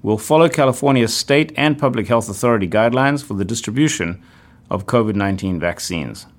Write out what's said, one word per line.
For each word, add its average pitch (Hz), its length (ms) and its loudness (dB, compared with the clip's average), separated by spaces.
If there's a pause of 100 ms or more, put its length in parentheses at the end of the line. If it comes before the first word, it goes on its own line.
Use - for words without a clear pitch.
We'll 107 160 0
follow 156 300 4
California's 135 640 2
state 151 420 0
and 143 220 0
public 120 300 0
health 117 200 2
authority 104 400 0
guidelines 131 540 2
for 117 120 -8
the 98 100 -2
distribution 110 800 -2 (480)
of 95 160 -4
covid 110 280 0
nineteen 95 460 -2
vaccines. 82 680 -6 (120)